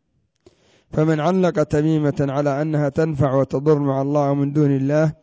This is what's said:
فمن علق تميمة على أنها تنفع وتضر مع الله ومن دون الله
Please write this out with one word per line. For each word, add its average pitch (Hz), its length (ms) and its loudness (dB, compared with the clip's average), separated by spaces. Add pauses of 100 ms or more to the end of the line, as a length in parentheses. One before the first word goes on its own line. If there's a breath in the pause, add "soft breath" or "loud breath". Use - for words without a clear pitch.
(920 soft breath)
فمن 156 300 0
علق 170 420 0
تميمة 151 580 0
على 139 420 -2
أنها 147 260 -2
تنفع 147 460 0
وتضر 139 440 0
مع 135 240 -2
الله 143 280 0
ومن 143 220 -2
دون 143 240 2
الله 151 360 0 (100)